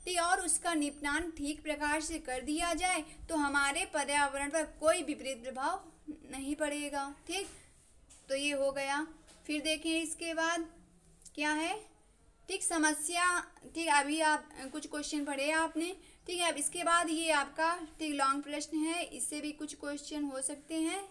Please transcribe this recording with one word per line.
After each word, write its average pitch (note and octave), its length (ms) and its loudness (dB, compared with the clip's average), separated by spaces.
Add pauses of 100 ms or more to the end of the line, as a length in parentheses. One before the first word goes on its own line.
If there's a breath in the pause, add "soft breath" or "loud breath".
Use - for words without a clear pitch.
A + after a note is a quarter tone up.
ठीक, F4+ 160 2
और F4+ 200 4
उसका E4+ 340 0
निपटान D4 560 0
ठीक D4+ 320 -6
प्रकार D4+ 380 0
से D#4+ 180 -4
कर B3+ 220 -4
दिया D#4+ 340 0
जाए F4 300 0 (240 loud breath)
तो E4 80 0
हमारे C#4+ 480 2
पर्यावरण C#4+ 680 2
पर D#4 140 2 (160)
कोई D#4+ 220 4
विपरीत B3+ 400 -4
प्रभाव C#4+ 420 -2 (460)
नहीं C4+ 240 -4
पड़ेगा, C#4+ 600 -2 (120)
ठीक। F#4 220 -4 (800)
तो C4+ 60 -2
ये C#4+ 180 0
हो C#4 200 2
गया। C#4 340 0 (400)
फिर D4+ 160 -2
देखें D#4+ 400 0
इसके E4 320 -6
बाद E4 340 0 (680)
क्या D4+ 180 0
है, E4 220 0 (760)
ठीक, F#4+ 140 -4
समस्या, F4 760 2 (340)
ठीक, E4 140 0
अभी D4 320 4
आप, D4+ 280 4 (120)
अ, C4+ 60 -10
कुछ D4 200 -8
question D4 380 -4
पढ़े C#4 260 0
आपने, D#4+ 460 0 (300 loud breath)
ठीक F4 140 -4
है। E4+ 80 4
अब D4 80 0
इसके E4 280 -2
बाद E4+ 260 4
ये D#4+ 200 2
आपका, D#4 440 2 (240)
ठीक, D4+ 160 -2
long C#4 280 2
प्रश्न D4 360 -4
है, E4 240 0
इससे - 380 -6
भी D4+ 120 -4
कुछ D4+ 220 -8
question D4 500 -6
हो C4+ 160 -4
सकते C#4+ 340 -6
हैं E4 260 0 (100)